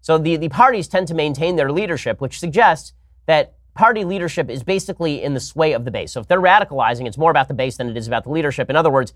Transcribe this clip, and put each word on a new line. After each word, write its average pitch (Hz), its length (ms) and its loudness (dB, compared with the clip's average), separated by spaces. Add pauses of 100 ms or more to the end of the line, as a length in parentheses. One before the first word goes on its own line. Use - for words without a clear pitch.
So 160 180 2
the, 160 180 0
the 156 120 -2
parties 226 380 2
tend 185 200 -2
to 165 80 -6
maintain 156 400 0
their 143 160 2
leadership, 151 500 -4
which - 180 -8
suggests 170 540 2 (320)
that 156 280 2 (200)
party 214 320 2
leadership 175 420 -4
is 127 140 -8
basically 165 640 -4
in 143 100 -4
the 131 60 -2
sway 156 340 0
of 120 120 -4
the 123 60 -6
base. 98 200 -8
So 127 80 -8
if 107 80 -10
they're 185 140 2
radicalizing, 135 680 2
it's 107 100 -10
more 160 140 4
about 139 160 2
the 139 80 -6
base 127 220 -4
than 123 120 -4
it 113 80 -8
is 113 100 -8
about 117 180 -4
the 131 60 -10
leadership. 147 380 -4
In 139 60 -2
other 160 160 4
words 131 240 0